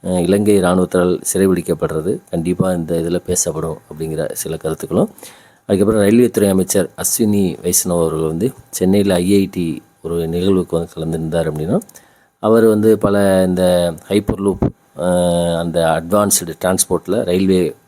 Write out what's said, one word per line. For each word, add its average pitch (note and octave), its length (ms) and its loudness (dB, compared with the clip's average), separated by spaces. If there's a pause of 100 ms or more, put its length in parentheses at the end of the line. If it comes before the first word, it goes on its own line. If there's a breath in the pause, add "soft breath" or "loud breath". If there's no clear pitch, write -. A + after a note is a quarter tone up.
அ, F2+ 160 -2
இலங்கை G2+ 400 4
இராணுவத்தால் F2+ 600 2 (120)
சிறைபிடிக்கப்படுறது F2 880 0 (100)
கண்டிப்பா F2+ 420 -2
இந்த E2+ 240 -4
இதுல E2 200 -2
பேசப்படும் D#2+ 640 -4 (100)
அப்படிங்கிற D#2+ 440 -8
சில - 240 -8
கருத்துக்களும். D#2+ 540 -2 (560 loud breath)
அதுக்கப்புறம் G2+ 360 2
ரயில்வே A#2 260 6
துறை G#2 200 2
அமைச்சர் F#2+ 480 0
அஸ்வினி G2+ 640 0
வைஷ்ணவ் F2 380 0
அவர்கள் D#2+ 260 0
வந்து E2+ 260 -2 (180)
சென்னையில G2 440 2
ஐ F2+ 200 2
ஐ G2 180 4
டி E2 300 -4 (200)
ஒரு E2 260 -4
நிகழ்வுக்கு F2 580 0
வந்து - 100 -18
கலந்துருந்தார் D#2+ 480 -4
அப்படின்னா, D#2 360 -2 (580 soft breath)
அவர் A2 260 4
வந்து G#2+ 340 4
பல G2+ 480 2
இந்த F2+ 480 2 (140)
ஹைப்பர் G#2 280 -2
லூப், G2 360 -2 (260)
அ, E2+ 60 -6 (540)
அந்த E2+ 280 -2
அட்வான்ஸ்டு E2+ 760 0
டிரான்ஸ்போர்ட்ல F#2 640 -2
ரயில்வே F#2 500 0 (140)